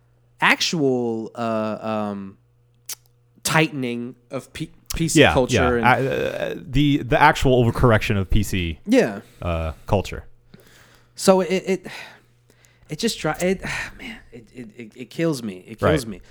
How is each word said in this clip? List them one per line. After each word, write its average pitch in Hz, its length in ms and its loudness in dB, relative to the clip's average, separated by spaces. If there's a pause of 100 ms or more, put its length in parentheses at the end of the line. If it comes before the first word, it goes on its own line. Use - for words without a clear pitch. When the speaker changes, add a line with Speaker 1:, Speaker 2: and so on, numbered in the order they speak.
(400)
Speaker 1:
actual, 127 960 0
uh, 110 460 -2
um, 104 580 -6 (1040)
tightening 131 760 -2 (140)
of 131 220 -12
P-, - 200 -12 (220)
P 165 140 0
C - 120 4
Speaker 2:
Yeah, 180 120 8
Speaker 1:
culture 127 220 2
Speaker 2:
yeah. 82 220 4
Speaker 1:
and 117 80 0
Speaker 2:
I, 123 220 4
uh, - 520 -4
the, 143 400 2
the 123 220 0
actual 135 440 4
overcorrection 110 540 2
of 95 120 -2
P 110 120 4
C, 87 440 -4
Speaker 1:
Yeah. 165 340 2 (200)
Speaker 2:
uh, 82 320 -4 (140)
culture. - 380 -2 (920)
Speaker 1:
So 190 280 4
it, 165 60 -2 (180)
it, 185 200 -4 (1000)
it 151 100 -10
just 226 220 -2
dri-, 156 200 -2
it, 185 220 0
<sighs> - 360 -10
man, 117 200 -16 (140)
it, 117 220 -20
it, 117 420 -18
it 120 140 -16
kills 165 320 -2
me. 98 240 -8
It 113 120 -16
kills - 260 2
Speaker 2:
Right. 110 40 -12
Speaker 1:
me. 92 120 -12 (100)